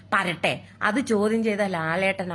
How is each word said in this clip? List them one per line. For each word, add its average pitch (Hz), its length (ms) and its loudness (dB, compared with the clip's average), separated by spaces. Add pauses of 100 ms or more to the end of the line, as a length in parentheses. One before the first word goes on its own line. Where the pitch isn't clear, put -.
(120)
പരട്ടെ, 180 400 0 (360)
അത് 214 100 2 (140)
ചോദ്യം 214 340 2
ചെയ്ത 208 160 0 (140)
ലാലേട്ടൻ 180 580 0